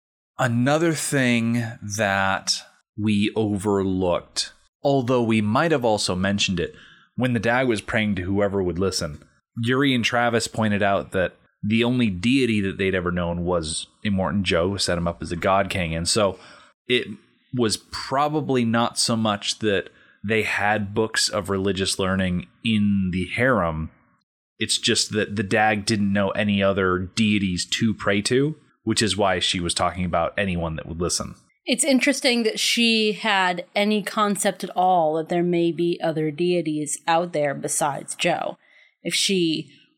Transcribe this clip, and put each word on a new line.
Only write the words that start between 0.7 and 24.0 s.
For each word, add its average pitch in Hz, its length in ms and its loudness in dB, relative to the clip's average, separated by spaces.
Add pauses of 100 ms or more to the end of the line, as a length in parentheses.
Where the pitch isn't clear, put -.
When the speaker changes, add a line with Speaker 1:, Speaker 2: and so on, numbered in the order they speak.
Speaker 1:
thing 120 680 0 (360)
that 98 540 2 (460)
we 107 380 2
overlooked 98 1160 0 (300)
Although 131 400 2
we 110 180 4
might 123 320 2
have 127 120 2
also 104 300 0
mentioned 95 460 0
it, 78 140 -4 (420)
when 123 160 0
the 120 80 0
Dag 123 280 2
was 107 120 0
praying 107 360 -2
to 92 60 -4
whoever 98 400 0
would 87 160 -2
listen, 87 440 -4 (400)
Yuri 131 320 2
and 117 100 0
Travis 120 440 2
pointed 104 340 0
out 98 300 0
that 90 220 0 (280)
the 113 220 2
only 120 240 2
deity 113 540 2
that 95 160 -4
they'd 95 160 0
ever 90 180 0
known 87 320 -2
was 82 420 -2 (180)
Immortan 95 380 0
Joe, 90 280 2
who 98 80 -4
set 90 180 -2
him 85 100 -2
up 85 140 -4
as 78 100 -8
a 87 60 -4
god 95 320 2
king. 87 260 -4
And 85 140 -4
so 101 300 0 (480)
it 113 220 0 (440)
was 117 240 0
probably 135 880 -2
not 117 340 2
so 117 180 0
much 107 420 0
that 101 320 0 (360)
they 110 160 2
had 104 520 -2
books 110 340 0
of 98 220 -4
religious 95 480 0
learning 92 480 0 (180)
in 101 480 2
the 90 140 -2
harem. 87 640 0 (680)